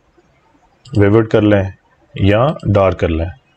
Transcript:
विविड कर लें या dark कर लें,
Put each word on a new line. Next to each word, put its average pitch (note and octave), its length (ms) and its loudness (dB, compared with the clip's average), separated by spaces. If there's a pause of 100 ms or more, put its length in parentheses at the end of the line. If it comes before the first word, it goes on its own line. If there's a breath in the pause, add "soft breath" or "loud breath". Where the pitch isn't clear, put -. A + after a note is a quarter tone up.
(1000)
विविड G#2 300 2
कर A2 140 0
लें G2 320 0 (460)
या G#2+ 360 0 (120)
dark G2 300 0
कर F2+ 100 -2
लें, E2 220 -4 (260)